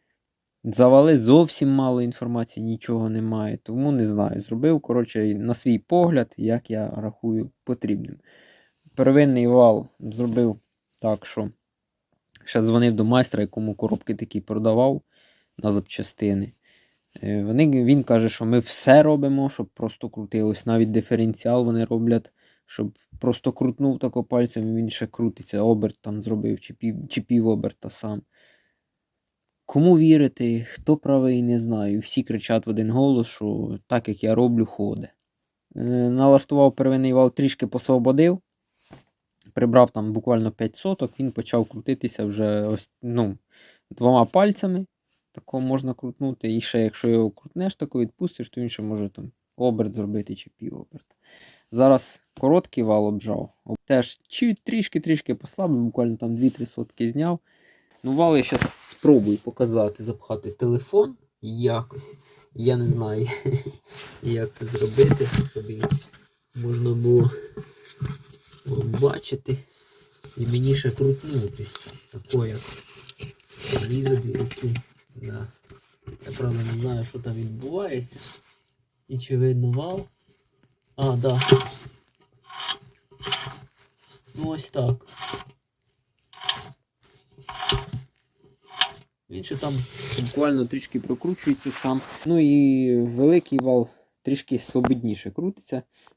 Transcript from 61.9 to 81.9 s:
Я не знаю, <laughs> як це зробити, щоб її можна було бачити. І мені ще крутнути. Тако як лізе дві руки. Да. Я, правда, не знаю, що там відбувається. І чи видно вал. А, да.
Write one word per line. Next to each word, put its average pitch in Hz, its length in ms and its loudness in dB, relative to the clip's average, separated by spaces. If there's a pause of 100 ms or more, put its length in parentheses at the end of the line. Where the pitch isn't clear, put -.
Я 123 220 0
не 120 100 -2
знаю, 113 400 -2 (480)
<laughs> - 480 -20
як 113 300 -6
це 117 120 -14
зробити, 120 640 2 (220)
щоб 110 180 -10
її 110 140 -8 (720)
можна 120 340 -4
було 120 420 4 (1700)
бачити. 139 560 -2 (800)
І 120 80 -6
мені 127 300 0
ще 127 160 0
крутнути. 135 760 -4 (460)
Тако 117 340 -4
як 110 140 -8 (1300)
лізе 135 260 -2
дві 117 180 -4
руки. 120 420 -6 (400)
Да. 110 320 -12 (800)
Я, 131 120 -14
правда, 120 220 -4 (140)
не 117 80 -6
знаю, 120 240 -4
що 120 140 -12
там 117 140 -8
відбувається. 123 840 -10 (920)
І 131 120 -8
чи 127 180 -6
видно 123 340 0
вал. 170 340 -6 (920)
А, 135 200 -2
да. 123 260 0 (3000)